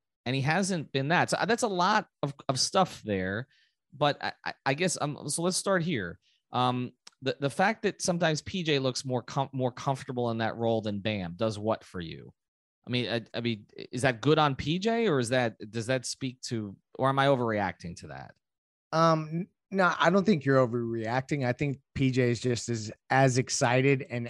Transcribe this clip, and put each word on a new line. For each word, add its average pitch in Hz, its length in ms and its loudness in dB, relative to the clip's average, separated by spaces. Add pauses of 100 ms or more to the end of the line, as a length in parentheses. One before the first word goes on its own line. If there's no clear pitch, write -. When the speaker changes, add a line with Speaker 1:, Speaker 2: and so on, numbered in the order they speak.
(260)
Speaker 1:
And 123 100 0
he 135 60 0
hasn't 175 500 0
been 135 160 0
that. 156 220 2
So, - 80 0
uh, - 80 -2
that's 226 180 0
a 240 40 2
lot 196 400 0 (140)
of, 143 120 -2 (160)
of 131 100 -2
stuff - 440 2
there. 101 440 -2 (500)
But 143 260 0
I, - 100 -6 (100)
I, - 100 -6 (120)
I 135 80 2
guess, 175 260 -2
um, 147 180 -4 (100)
so 147 160 -4
let's 175 140 -2
start 190 260 0
here. 104 360 -4 (320)
Um, 123 400 0 (300)
the, 131 180 -4
the 139 100 -2
fact 196 340 0
that - 180 -4
sometimes 170 400 0
P 185 220 -6
J 151 160 2
looks 131 260 -2
more 127 160 -2
com-, 135 320 -4
more 127 180 0
comfortable 123 600 -4
in 113 80 -2
that 110 180 -2
role 113 240 2
than 104 180 -4
Bam 92 360 -4
does 107 240 -2
what 107 240 -2
for - 180 -12
you? 73 320 -12 (540)
I - 20 -8
mean, 120 200 -2
I, 117 120 -2 (120)
I 120 80 -4
mean, 113 240 -4 (260)
is 120 100 -6
that 123 200 0
good 151 180 4
on 143 160 2
P 160 240 -2
J, 226 280 0
or 147 120 2
is 117 100 -2
that, 123 260 0 (160)
does 110 160 -6
that 127 180 -2
speak - 380 -8
to, 107 320 -6 (200)
or 131 140 2
am 139 100 2
I 135 80 4
overreacting 104 680 0
to 82 100 -16
that? 67 240 -14 (600)
Speaker 2:
Um, 160 400 4
n-, 170 160 -4 (240)
no, 185 280 2
I 151 100 4
don't 185 160 4
think 170 180 4
you're 135 240 6
overreacting. 120 800 -2
I 123 80 2
think 139 260 -4 (160)
P 131 160 2
J 123 200 4
is 113 100 -2
just 120 260 -2
as, 110 240 -4 (180)
as 131 280 6
excited 131 720 2
and 120 200 -6